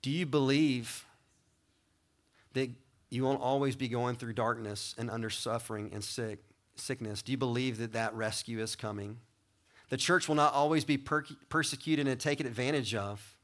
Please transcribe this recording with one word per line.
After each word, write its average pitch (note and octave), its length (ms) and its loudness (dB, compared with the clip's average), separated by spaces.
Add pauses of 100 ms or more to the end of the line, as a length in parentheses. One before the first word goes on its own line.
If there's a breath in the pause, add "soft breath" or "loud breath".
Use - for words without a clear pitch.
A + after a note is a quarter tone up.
do C3 80 -2
you E3+ 160 0
believe C#3 800 4 (1500 soft breath)
that C3 160 0 (420)
you B2 120 0
won't C3 180 2
always C3+ 340 2
be C3+ 120 -2
going A#2+ 280 0
through A#2 180 -8
darkness A2 640 -2
and A#2 120 -4
under A2 220 -4
suffering A2 600 -4
and G#2 120 -6
sick, A2 400 -6 (320)
sickness? G#2+ 480 -6
Do B2+ 80 -6
you C3+ 80 -2
believe B2 400 0
that A2+ 140 -4
that A2+ 200 0
rescue A2 460 -4
is A2 160 -4
coming? G#2 440 -6 (680 soft breath)
The C3 80 -2
church F3 300 4
will D#3 80 4
not D3 180 6
always D3 320 4
be C#3+ 120 2
per-, D3+ 280 0 (240)
persecuted D3 580 0
and C3 120 0
taken C#3+ 260 0
advantage B2 480 0
of. G2+ 500 -4